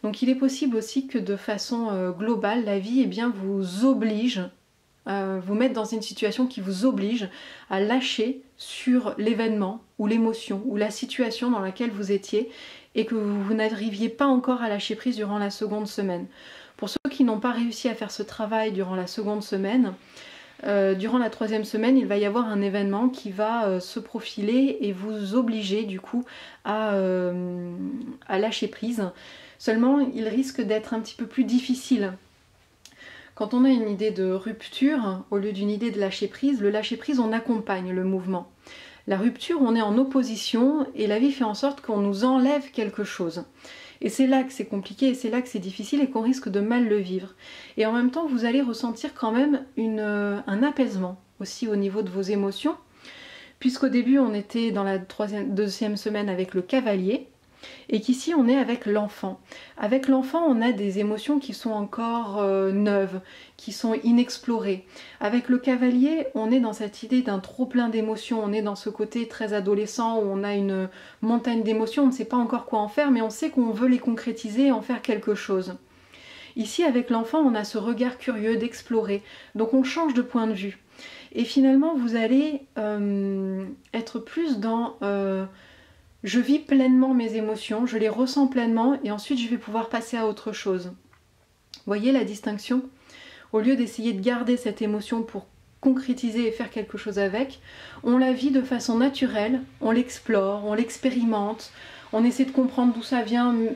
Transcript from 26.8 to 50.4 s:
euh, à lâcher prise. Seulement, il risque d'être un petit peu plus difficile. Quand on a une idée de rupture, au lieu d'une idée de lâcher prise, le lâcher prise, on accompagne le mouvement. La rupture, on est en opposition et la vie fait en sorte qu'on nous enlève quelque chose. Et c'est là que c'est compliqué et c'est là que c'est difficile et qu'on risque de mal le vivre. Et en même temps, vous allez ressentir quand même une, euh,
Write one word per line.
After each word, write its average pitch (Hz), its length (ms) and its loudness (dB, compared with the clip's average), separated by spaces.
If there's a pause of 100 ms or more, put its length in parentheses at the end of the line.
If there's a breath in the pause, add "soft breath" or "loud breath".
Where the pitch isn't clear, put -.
euh, 180 800 0 (560)
à 190 120 0
lâcher 214 280 -2
prise. 214 440 -4 (480 loud breath)
Seulement, 247 400 4
il 226 280 0
risque 247 340 -2
d'être 214 340 -2
un 220 40 -2
petit - 160 -10
peu 233 120 -6
plus 262 160 0
difficile. 233 680 0 (1200 loud breath)
Quand 208 180 -4
on 247 100 6
a 269 60 8
une 220 200 4
idée 208 200 0
de 190 220 0
rupture, 220 1000 0
au 202 80 -2
lieu 202 140 -2
d'une 202 180 -2
idée 214 220 -2
de 196 80 -4
lâcher 196 280 -2
prise, 269 340 0
le 202 100 4
lâcher 214 260 -2
prise, 285 220 0
on 220 120 2
accompagne 208 600 -2
le 185 120 -2
mouvement. 185 460 -2 (560 loud breath)
La 196 100 0
rupture, 247 460 0
on 226 120 6
est 226 80 4
en 208 160 2
opposition 262 960 2
et 214 140 0
la 208 100 2
vie 277 140 4
fait 262 140 0
en 214 80 -2
sorte 277 260 -2
qu'on 208 200 -2
nous 202 260 2
enlève 262 460 4
quelque 208 340 -4
chose. 170 400 -4 (560 loud breath)
Et 214 80 -2
c'est 262 180 2
là 262 160 4
que 262 80 -6
c'est 214 140 -8
compliqué 202 420 -2
et 247 60 4
c'est 240 160 -4
là 247 120 0
que 247 60 -8
c'est 208 120 -6
difficile 196 420 -2
et 262 80 2
qu'on - 120 -2
risque 247 280 0
de 196 100 0
mal 233 300 2
le 208 80 4
vivre. 185 360 -4 (440 loud breath)
Et 220 80 2
en 220 80 0
même 240 180 2
temps, 330 160 -2
vous 240 160 0
allez 240 180 4
ressentir 233 520 -4
quand 220 180 -2
même 269 320 2 (140)
une, 220 240 -2
euh, 202 440 -2